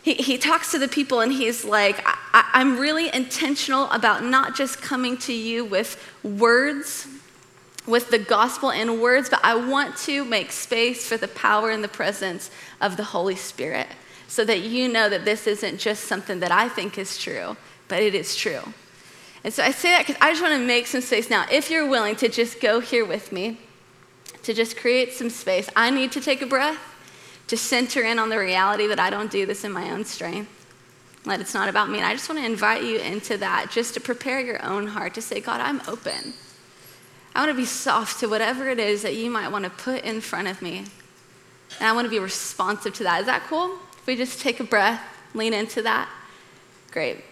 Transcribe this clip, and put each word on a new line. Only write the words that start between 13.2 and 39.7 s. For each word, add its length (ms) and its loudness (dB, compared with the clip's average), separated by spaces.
Spirit, 520 -6
so 160 0
that 160 2
you 280 -2
know 200 4
that 160 0
this 220 0
isn't 320 -2
just 260 -2
something 360 -4
that 120 2
I 160 4
think 300 -6
is 180 -8
true, 400 -8
but 140 0
it 120 4
is 220 -2
true." 240 -2
And 120 -6
so 80 0
I 80 6
say 180 0
that 160 6
'cause 160 -2
I 120 8
just 100 0
wanna 160 2
make 280 2
some 140 -2
space 300 0
now. 200 2
If 200 2
you're 180 2
willing 280 2
to 120 2
just 320 -2
go 200 4
here 260 0
with 260 -6
me, 260 -6
to 100 -4
just 240 0
create 380 2
some 160 -4
space, 440 -2
I 140 8
need 240 2
to 80 -4
take 220 0
a 40 -4
breath 300 0
to 120 -2
center 440 0
in 160 2
on 120 0
the 80 0
reality 480 2
that 120 0
I 120 2
don't 200 -4
do 140 0
this 200 -6
in 60 -6
my 200 -6
own 160 -6
strength, 440 -8
that 160 -2
it's 100 -8
not 160 0
about 220 2
me. 80 -2
And 80 0
I 80 2
just 120 -8
wanna 140 -6
invite 440 0
you 120 -2
into 400 -4
that, 340 -2
just 220 -2
to 80 -6
prepare 400 -4
your 240 -6
own 220 -4
heart 260 -6
to 80 -10
say, 200 -6
"God, 200 -4
I'm 260 -2
open. 460 -8
I 60 2
wanna 120 2
be 140 0
soft 540 -2
to 100 0
whatever 400 0
it 80 -2
is 240 0
that 120 -4
you 160 -4
might 180 -4
wanna 200 -4
put 360 -6